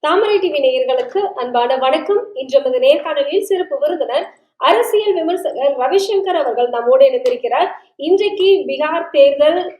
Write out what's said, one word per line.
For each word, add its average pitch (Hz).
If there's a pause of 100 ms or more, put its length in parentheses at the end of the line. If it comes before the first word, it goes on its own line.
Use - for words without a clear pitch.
தாமரை 403
டி 370
வி 294
நேயர்களுக்கு 254 (200)
அன்பான 247 (120)
வணக்கம். 311 (220)
இன்று 262
நமது 254
நேர்காணலில் 302
சிறப்பு 381
விருந்தினர் 302 (400)
அரசியல் 415
விமர்சகர் 320
ரவிசங்கர் 381
அவர்கள் 240
நம்மோடு 247
இணைந்திருக்கிறார். 254 (400)
இன்றைக்கு 392 (200)
பீகார் 311
தேர்தல் 285 (200)